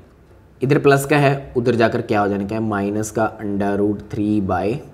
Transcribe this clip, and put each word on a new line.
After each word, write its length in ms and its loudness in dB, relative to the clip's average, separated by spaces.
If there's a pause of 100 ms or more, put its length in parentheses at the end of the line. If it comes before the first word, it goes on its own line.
(640)
इधर 160 2
plus 280 4
का 120 2
है, 380 0
उधर 180 2
जाकर 280 2
क्या 180 0
हो 80 2
जाने 180 -2
का 80 -6
है? 80 -4
Minus 480 -2
का 280 0
under 400 -2
root 320 -2
three 360 0
by 180 -2 (280)